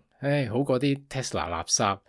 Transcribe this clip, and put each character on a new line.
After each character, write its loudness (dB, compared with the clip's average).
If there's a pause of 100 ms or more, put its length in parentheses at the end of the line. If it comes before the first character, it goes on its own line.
(200)
唉， 0
好 2
過 2
啲 2
Tesla -4
垃 -4
圾。 0 (260)